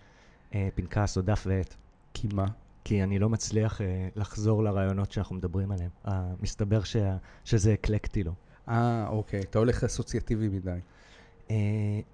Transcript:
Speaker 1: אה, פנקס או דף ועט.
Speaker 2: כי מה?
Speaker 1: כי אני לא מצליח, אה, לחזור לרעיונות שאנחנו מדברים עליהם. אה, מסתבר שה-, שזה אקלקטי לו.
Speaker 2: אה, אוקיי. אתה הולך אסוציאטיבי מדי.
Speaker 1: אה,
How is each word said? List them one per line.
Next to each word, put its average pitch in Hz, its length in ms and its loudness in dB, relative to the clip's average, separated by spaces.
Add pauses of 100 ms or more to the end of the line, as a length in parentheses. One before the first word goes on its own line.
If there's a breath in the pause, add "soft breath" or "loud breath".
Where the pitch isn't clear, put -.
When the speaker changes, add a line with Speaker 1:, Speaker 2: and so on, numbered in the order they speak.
(540 loud breath)
Speaker 1:
אה, 98 200 0
פנקס 98 420 0
או 95 60 2
דף 98 240 2
ועט. 95 280 0 (400)
Speaker 2:
כי 110 200 -2
מה? 98 120 0 (380)
Speaker 1:
כי 101 180 2
אני 98 160 2
לא 104 100 4
מצליח, 110 520 0
אה, 92 360 -2
לחזור 107 480 2
לרעיונות 98 480 0
שאנחנו 98 240 -4
מדברים 95 360 -2
עליהם. 87 180 -4 (180)
אה, 92 320 -2
מסתבר 101 420 2
שה-, 95 340 0 (280 loud breath)
שזה 107 300 4
אקלקטי 104 500 -2
לו. 82 80 -4 (360 loud breath)
Speaker 2:
אה, 117 400 2
אוקיי. 104 320 -2
אתה 95 180 -2
הולך 120 260 4
אסוציאטיבי 110 640 -2
מדי. 92 300 -2 (720 loud breath)
Speaker 1:
אה, 110 60 0 (580)